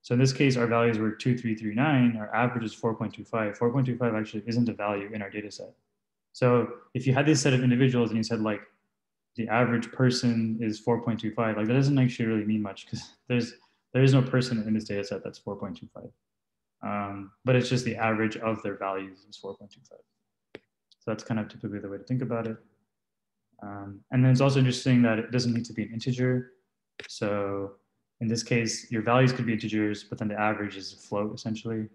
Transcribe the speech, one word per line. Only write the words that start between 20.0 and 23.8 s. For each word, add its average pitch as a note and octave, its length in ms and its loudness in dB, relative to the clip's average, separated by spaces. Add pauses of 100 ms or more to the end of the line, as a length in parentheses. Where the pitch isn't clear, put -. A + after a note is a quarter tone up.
So - 100 -8
that's G#2+ 140 -6
kind A2 140 -4
of G#2 100 -6
typically G2+ 320 -10
the G2+ 100 -12
way G2 80 -10
to - 60 -16
think B2+ 180 -2
about A2+ 240 -4
it. A2 100 -6 (1080)
Um, G2+ 380 -14 (100)